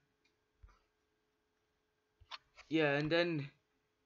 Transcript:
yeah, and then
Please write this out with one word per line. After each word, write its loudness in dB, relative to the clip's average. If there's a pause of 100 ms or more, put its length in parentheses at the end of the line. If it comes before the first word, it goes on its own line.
(2750)
yeah, 2
and 0
then 0 (560)